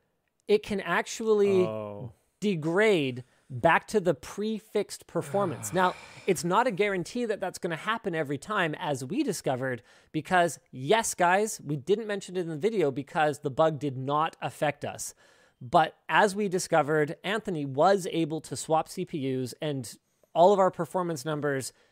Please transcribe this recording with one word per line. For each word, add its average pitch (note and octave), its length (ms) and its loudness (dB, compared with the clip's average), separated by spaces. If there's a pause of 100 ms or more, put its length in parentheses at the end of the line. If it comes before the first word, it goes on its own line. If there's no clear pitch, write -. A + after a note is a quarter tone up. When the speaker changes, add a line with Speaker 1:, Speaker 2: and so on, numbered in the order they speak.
(460)
Speaker 1:
it G#3 160 4
can G3+ 200 -4
actually G3+ 800 2
Speaker 2:
Oh. G#2+ 500 -6 (260)
Speaker 1:
degrade E3+ 840 2 (240)
back D#3+ 380 2
to A3 120 -2
the F3 140 2
prefixed - 960 -6
performance. D3+ 640 -4
Speaker 2:
<sighs> F3+ 80 0
Speaker 1:
Now, F3+ 140 2 (320)
it's F3+ 180 0
not G3+ 220 2
a B3+ 40 0
guarantee G3 540 -2
that G#3+ 160 -4
that's F3+ 160 -6
gonna E3+ 200 -4
happen G#3 380 -4
every D3 220 -2
time, F3 420 -2
as C3+ 280 -4
we A3+ 160 -2
discovered, C3 600 -4 (300)
because, E3+ 460 2 (120)
yes, E3+ 440 0
guys, F#3+ 500 2
we D3 120 -4
didn't G#3 300 0
mention G3 300 -8
it F#3 40 -2
in E3 80 -6
the D#3+ 80 -6
video E3+ 340 0
because C#3+ 480 -2
the C#3+ 120 -6
bug D#3 280 2
did C3+ 180 -4
not C#3+ 460 -2
affect D3 420 -4
us. - 300 -10 (480)
But D#3+ 340 2 (140)
as F#3 240 4
we G#3 120 0
discovered, D#3 800 0
Anthony F#3 400 -4
was E3+ 480 2
able D#3+ 300 -2
to - 120 -12
swap D#3+ 320 0
C - 200 -8
P E3 120 -8
Us, C3 440 -4
and C#3 340 -6 (380)
all G#3 180 8
of F#3+ 60 4
our F#3 120 4
performance E3+ 540 -4
numbers C#3+ 480 -2 (200)